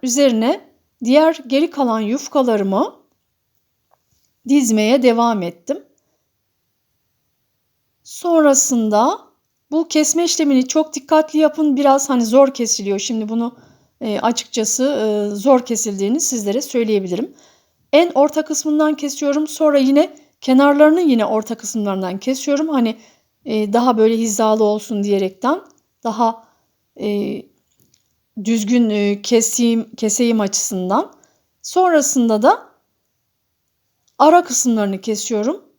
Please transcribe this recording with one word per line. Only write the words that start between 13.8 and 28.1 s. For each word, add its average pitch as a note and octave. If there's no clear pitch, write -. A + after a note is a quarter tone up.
e, G#3+
açıkçası, A3+
e, G#3+
zor B3
kesildiğini G#3+
sizlere A3
söyleyebilirim. G#3+
En E4+
orta D4+
kısmından D4+
kesiyorum. D4
Sonra D4
yine C#4
kenarlarını C#4+
yine B3+
orta A3
kısımlarından G3
kesiyorum. C#4
Hani, A#3
e, G#3+
daha A#3+
böyle A3+
hizalı A3
olsun G#3
diyerekten, G3+
daha, A3+
e, G3+